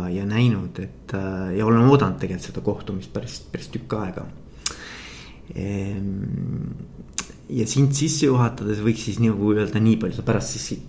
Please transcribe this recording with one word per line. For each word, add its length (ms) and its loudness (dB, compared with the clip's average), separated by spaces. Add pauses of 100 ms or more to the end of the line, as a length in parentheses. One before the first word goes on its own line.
ja 180 -2
näinud, 560 2
et, 320 -12
äh, 440 -4
ja 100 2
olen 220 8
oodanud 320 6
tegelikult 320 -6
seda 120 -6
kohtumist 480 -4
päris, 300 -8
päris 260 -10
tükk 300 -6
aega. 280 -6 (1200)
Ehm, 1200 -4 (760)
ja 220 0
sind 240 4
sisse 340 2
juhatades 540 2
võiks 240 0
siis 160 -2
nagu 320 4
öelda 280 2
nii 200 6
palju, 160 -2
sa 80 -6
pärast 320 0
siis 320 -8